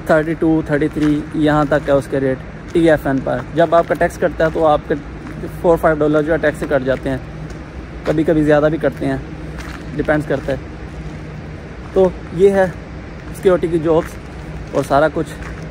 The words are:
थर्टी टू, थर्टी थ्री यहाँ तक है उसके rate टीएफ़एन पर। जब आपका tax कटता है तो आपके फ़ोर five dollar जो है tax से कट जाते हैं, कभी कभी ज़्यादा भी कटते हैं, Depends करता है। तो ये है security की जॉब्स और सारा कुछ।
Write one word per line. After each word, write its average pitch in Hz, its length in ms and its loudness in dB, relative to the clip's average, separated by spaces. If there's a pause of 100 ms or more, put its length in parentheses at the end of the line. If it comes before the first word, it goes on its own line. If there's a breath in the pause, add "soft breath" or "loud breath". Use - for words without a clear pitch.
(100)
थर्टी 160 240 4
टू, 160 360 2
थर्टी 147 180 2
थ्री 151 360 0 (120)
यहाँ 151 300 4
तक 147 160 2
है 143 120 2
उसके 139 240 0
rate 131 200 0 (340)
टीएफ़एन 156 460 4
पर। 127 260 -2 (100)
जब 165 200 4
आपका 170 200 4
tax 175 240 0
कटता 165 260 0
है 160 60 2
तो 165 140 0
आपके 151 300 4 (540)
फ़ोर 165 280 2
five 160 220 2
dollar 151 240 4
जो 156 100 0
है 160 60 2
tax 147 200 0
से - 80 -4
कट 147 160 2
जाते 127 260 -2
हैं, 131 120 -2 (840)
कभी 156 180 2
कभी 156 200 4
ज़्यादा 147 240 6
भी 156 100 -2
कटते 139 280 -2
हैं, 135 160 -2 (760)
Depends 151 320 0
करता 139 240 -2
है। 131 80 -4 (1300)
तो 185 180 4 (220)
ये 190 160 6
है 190 200 2 (680)
security 180 320 2
की 170 100 0
जॉब्स 160 360 2 (600)
और 139 100 0
सारा 143 240 4
कुछ। 156 180 -4 (440)